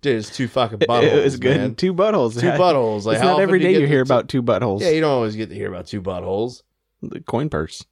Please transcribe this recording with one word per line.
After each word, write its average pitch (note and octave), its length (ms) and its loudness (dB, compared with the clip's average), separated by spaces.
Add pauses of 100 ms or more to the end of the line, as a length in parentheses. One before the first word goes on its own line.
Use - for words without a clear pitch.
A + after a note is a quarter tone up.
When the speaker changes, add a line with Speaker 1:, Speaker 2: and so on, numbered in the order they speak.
Speaker 1:
dude, C3+ 160 0
it's G#2+ 180 -8
two B2+ 140 -4
fucking A2+ 300 -2
Speaker 2:
<laughs> - 20 -2
It, - 80 0
Speaker 1:
buttholes, A#2+ 300 2
Speaker 2:
it C#3 60 2
was C3 120 0
good. B2+ 200 0
Speaker 1:
man. G#2 180 -2
Speaker 2:
Two F#3 180 0
buttholes. E3+ 480 0
Speaker 1:
Two - 100 2
Speaker 2:
How A#2+ 60 0
Speaker 1:
buttholes. B2 480 2
Like, A2 120 0
Speaker 2:
it's A2+ 60 0
Speaker 1:
how E3+ 100 4
Speaker 2:
not - 100 2
every F#3+ 160 4
Speaker 1:
often - 20 4
do F3+ 60 2
Speaker 2:
day F#3 60 4
Speaker 1:
you - 80 4
Speaker 2:
you C#3 60 2
Speaker 1:
get - 60 0
Speaker 2:
hear C3 120 4
Speaker 1:
the C3 100 2
Speaker 2:
about A#2+ 160 0
two C3 120 0
buttholes. G#2+ 380 0
Speaker 1:
Yeah, F3 100 0
you D#3 120 2
don't D3+ 80 2
always A2+ 260 -2
get G#2+ 140 -8
to - 40 -14
hear G2+ 140 -8
about F#2 180 -12
two G#2+ 140 -8
buttholes. F#2+ 640 -6 (400)
Speaker 2:
The - 180 -12
coin C#3+ 300 -4
purse. - 420 -6